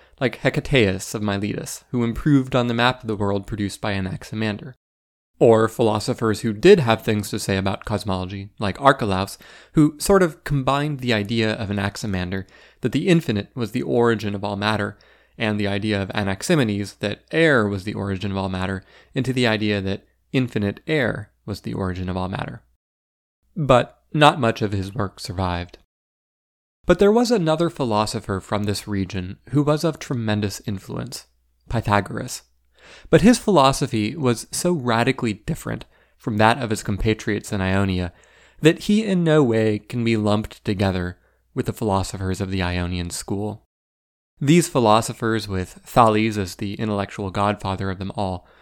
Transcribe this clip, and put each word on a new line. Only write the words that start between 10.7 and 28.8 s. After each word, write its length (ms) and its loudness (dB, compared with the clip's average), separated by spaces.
the 120 0
idea 420 0
of 180 -6
Anaximander 720 -4
that 100 -2
the 160 -2
infinite 440 2
was 200 -6
the 100 -4
origin 540 0
of 80 -8
all 100 -4
matter, 420 -2
and 220 -2
the 80 -2
idea 340 -2
of 140 -6
Anaximenes 840 -2
that 340 -6
air 340 4
was 160 -2
the 120 -6
origin 360 -4
of 60 -4
all 120 -2
matter, 360 -4
into 200 -4
the 120 0
idea 360 0
that 260 -4
infinite 540 -2
air 460 -2
was 180 -8
the 120 -8
origin 340 -4
of 80 -4
all 120 -4
matter. 340 -10
But 460 2
not 260 6
much 240 0
of 80 -2
his 240 -4
work 240 -4
survived. 600 -4
But 140 4
there 120 6
was 200 4
another 380 2
philosopher 680 -2
from 260 -4
this 220 -4